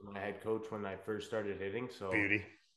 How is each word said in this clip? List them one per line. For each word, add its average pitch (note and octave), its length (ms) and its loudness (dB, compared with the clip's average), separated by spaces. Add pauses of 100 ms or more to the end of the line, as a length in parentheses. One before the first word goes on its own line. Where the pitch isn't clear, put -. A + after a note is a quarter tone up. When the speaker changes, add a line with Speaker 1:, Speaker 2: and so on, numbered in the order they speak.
Speaker 1:
my G2+ 180 -6
head G2+ 220 -2
coach A2 280 0
when G#2+ 160 -2
I F#2+ 120 -2
first G#2+ 300 -2
started G2+ 340 0
hitting. A2 280 -2
So G2 220 -4
Speaker 2:
Beauty. G2+ 320 6 (340)